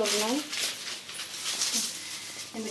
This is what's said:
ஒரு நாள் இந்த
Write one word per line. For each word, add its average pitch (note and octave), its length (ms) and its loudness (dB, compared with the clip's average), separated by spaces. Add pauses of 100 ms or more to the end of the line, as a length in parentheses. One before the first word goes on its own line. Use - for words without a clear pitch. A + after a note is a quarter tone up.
ஒரு G3+ 180 4
நாள் A#3 180 4 (2250)
இந்த A3 120 -2